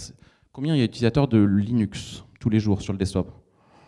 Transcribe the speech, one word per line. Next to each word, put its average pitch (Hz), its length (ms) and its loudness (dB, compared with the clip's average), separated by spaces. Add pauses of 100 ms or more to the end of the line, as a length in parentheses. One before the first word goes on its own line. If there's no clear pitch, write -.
(520)
combien 151 240 -2
il 143 40 2
y 123 40 4
a 110 40 2
d'utilisateurs 120 420 0
de 113 100 6
Linux 104 840 0 (140)
tous 123 100 0
les 110 100 2
jours 104 220 -2
sur - 100 -8
le 95 80 -6
desktop ? 92 320 -2 (560)